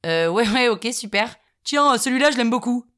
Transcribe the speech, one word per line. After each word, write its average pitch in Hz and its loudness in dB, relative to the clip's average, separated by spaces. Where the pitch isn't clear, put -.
Euh, 165 0
ouais, 202 0
ouais, 247 2
ok, 220 -2
super. 214 -4
Tiens, 285 2
celui-là, 262 2
je 262 -4
l'aime 233 0
beaucoup. 240 -2